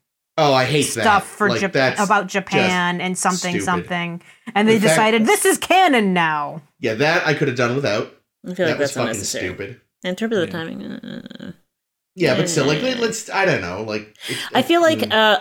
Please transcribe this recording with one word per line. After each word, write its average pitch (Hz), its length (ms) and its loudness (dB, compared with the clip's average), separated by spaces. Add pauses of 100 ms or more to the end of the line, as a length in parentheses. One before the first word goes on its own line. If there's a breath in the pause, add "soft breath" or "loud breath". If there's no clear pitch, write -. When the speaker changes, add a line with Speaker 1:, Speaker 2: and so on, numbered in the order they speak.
(400)
Speaker 1:
Oh, 147 140 4
I 131 120 4
hate 139 200 2 (100)
that. 113 60 -2
Speaker 2:
stuff - 260 4
for - 220 -2
Speaker 1:
Like, 117 120 0
Speaker 2:
Jap-, 196 120 -2
Speaker 1:
that's 131 280 2
Speaker 2:
about 202 260 2
Speaker 1:
just - 60 -10 (140)
Speaker 2:
Japan 180 540 0
and 185 160 -4
something, 185 340 -2
Speaker 1:
stupid. 190 140 -2
Speaker 2:
something. 175 560 -4 (340 loud breath)
And 208 120 2
they 220 80 6
Speaker 1:
In 208 60 2
fact, - 120 4
Speaker 2:
decided, 220 320 4
"This 403 200 2
is 359 140 4
canon 277 540 4
now." 156 480 -2 (180)
Speaker 1:
Yeah, 113 160 -2
that 156 320 2
I 156 80 4
could 147 140 0
have 117 80 -4
done 120 180 2
without. 123 380 -2 (320)
Speaker 3:
I 180 80 -10
feel 185 120 -2
Speaker 1:
That 156 60 0
Speaker 3:
like 139 80 -2
Speaker 1:
was 139 100 0
Speaker 3:
that's - 40 -10
Speaker 1:
fucking 113 160 -2
Speaker 3:
unnecessary. 104 380 -6
Speaker 1:
stupid. 98 340 -10 (220)
Speaker 3:
In 185 120 -6
terms 226 200 -4
of 202 60 2
the 160 40 0
Speaker 4:
Yeah. 190 60 -8
Speaker 3:
timing, 165 400 -10
uh, - 600 -14 (640)
Speaker 1:
Yeah, 156 200 2
but 160 140 0
still, 147 160 0
like, 151 180 0
Speaker 3:
yeah. 262 160 -2
Speaker 1:
let's, - 320 -4
I 190 140 0
don't 135 160 0
know, 92 220 -6
like, 107 320 -8 (120 loud breath)
it, 131 100 -6 (160 loud breath)
Speaker 3:
I 254 100 2
feel 339 180 2
like, 320 180 2
Speaker 1:
mm. 220 120 -4
Speaker 3:
uh, 214 300 4